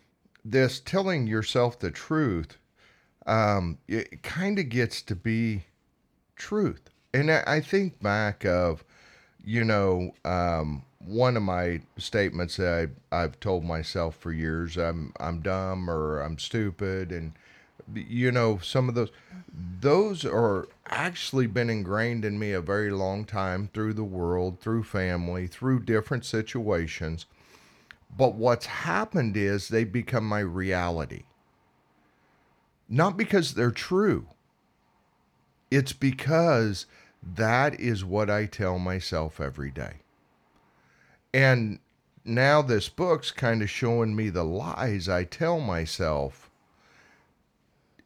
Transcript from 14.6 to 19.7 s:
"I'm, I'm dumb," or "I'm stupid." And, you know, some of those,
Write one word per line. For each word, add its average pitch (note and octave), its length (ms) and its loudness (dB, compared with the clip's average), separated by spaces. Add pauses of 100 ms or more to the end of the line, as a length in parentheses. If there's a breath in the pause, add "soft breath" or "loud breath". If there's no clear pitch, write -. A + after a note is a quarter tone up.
"I'm, E2 420 -2
I'm E2 220 -4
dumb," F#2 480 -2
or D#2 320 -2
"I'm D#2 180 -6
stupid." F#2+ 720 -4
And, E2 220 -8 (600 soft breath)
you A#2 380 0
know, A#2 280 2
some B2+ 280 0
of A#2+ 80 -2
those, A#2 160 0 (680 loud breath)